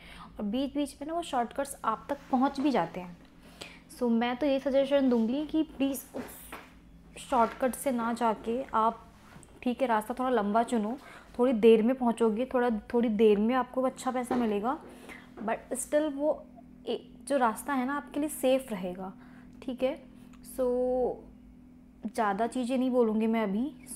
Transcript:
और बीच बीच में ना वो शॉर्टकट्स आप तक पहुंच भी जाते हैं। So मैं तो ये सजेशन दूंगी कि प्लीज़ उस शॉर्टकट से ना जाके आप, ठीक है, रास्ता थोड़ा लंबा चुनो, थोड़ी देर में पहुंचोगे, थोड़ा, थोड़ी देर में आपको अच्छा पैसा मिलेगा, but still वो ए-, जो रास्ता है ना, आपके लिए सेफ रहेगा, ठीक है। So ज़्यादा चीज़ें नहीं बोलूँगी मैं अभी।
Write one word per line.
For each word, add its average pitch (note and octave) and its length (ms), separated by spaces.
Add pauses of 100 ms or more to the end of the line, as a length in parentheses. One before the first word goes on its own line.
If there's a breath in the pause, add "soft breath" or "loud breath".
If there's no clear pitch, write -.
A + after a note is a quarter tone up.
(380 loud breath)
और A3 60
बीच B3+ 300
बीच C#4+ 260
में C#4+ 80
ना D#4+ 60
वो E4+ 80
शॉर्टकट्स C#4 640
आप A3 240
तक A3 100 (120)
पहुंच C4+ 300
भी C#4+ 100
जाते F3+ 300
हैं। F3+ 160 (840 loud breath)
So A#3+ 100
मैं A#3+ 260
तो D4+ 100
ये C4+ 120
सजेशन C4+ 520
दूंगी A#3+ 360
कि D#4+ 160
प्लीज़ C4+ 420 (120)
उस B3 80 (960)
शॉर्टकट A#3 560
से - 160
ना A#3 220
जाके A#3 500 (120)
आप, A3+ 320 (560 loud breath)
ठीक B3 180
है, C4 80
रास्ता A3 260
थोड़ा B3+ 160
लंबा G#3+ 320
चुनो, A#3 360 (400 loud breath)
थोड़ी B3 140
देर A3+ 300
में B3+ 140
पहुंचोगे, A#3 500
थोड़ा, B3 240
थोड़ी A#3 380
देर G#3+ 300
में A3+ 160
आपको B3+ 280
अच्छा B3+ 280
पैसा B3+ 260
मिलेगा, A#3 420 (680 loud breath)
but G#3 120 (160)
still D4 420
वो C#4+ 320 (400)
ए-, - 240 (180)
जो C#4 80
रास्ता B3 360
है B3+ 140
ना, C#4+ 100
आपके C#4+ 240
लिए D4+ 80
सेफ C4 440
रहेगा, F#3 400 (500 loud breath)
ठीक B3+ 200
है। C#4 200 (540 loud breath)
So C4 100 (1500)
ज़्यादा G#3 320
चीज़ें B3+ 320
नहीं B3+ 120
बोलूँगी A3+ 360
मैं A3+ 160
अभी। G#3+ 320 (220)